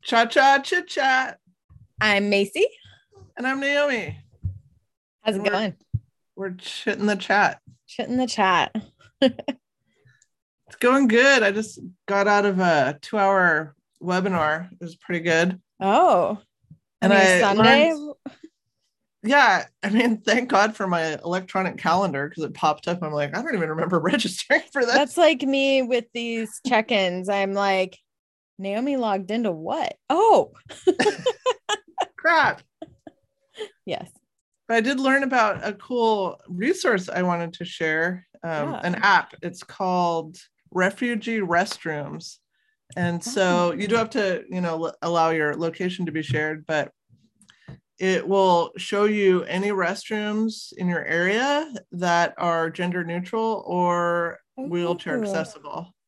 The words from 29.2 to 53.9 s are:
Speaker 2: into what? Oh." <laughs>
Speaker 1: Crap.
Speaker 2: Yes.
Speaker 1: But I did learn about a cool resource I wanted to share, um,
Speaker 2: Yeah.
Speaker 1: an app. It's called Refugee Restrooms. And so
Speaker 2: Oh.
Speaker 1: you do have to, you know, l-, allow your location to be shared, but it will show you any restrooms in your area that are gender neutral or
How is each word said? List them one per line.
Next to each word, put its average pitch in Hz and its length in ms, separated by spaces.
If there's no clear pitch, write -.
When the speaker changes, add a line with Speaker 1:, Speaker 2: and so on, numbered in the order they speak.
Speaker 2:
into 220 220
what? 170 420
Oh." 359 420
<laughs> - 1300
Speaker 1:
Crap. 311 440
Speaker 2:
Yes. - 260
Speaker 1:
But 226 100
I 226 40
did 262 180
learn 269 240
about 233 420
a 214 60
cool 214 800
resource 202 580
I - 140
wanted 170 320
to 175 120
share, 170 640
um, 151 300
Speaker 2:
Yeah. - 100
Speaker 1:
an 180 120
app. 190 460
It's 175 220
called 170 720
Refugee 220 680
Restrooms. 165 1000
And 175 260
so 180 460
Speaker 2:
Oh. - 20
Speaker 1:
you 202 160
do 214 80
have 226 160
to, 196 380
you 180 100
know, 165 280
l-, - 140
allow 165 280
your 151 260
location 175 520
to 156 40
be 156 100
shared, 156 440
but 151 260
it 185 300
will 185 480
show 202 300
you 196 400
any 190 240
restrooms 214 1080
in 180 140
your 170 160
area 247 680
that 175 440
are 165 320
gender 180 360
neutral 190 600
or 175 760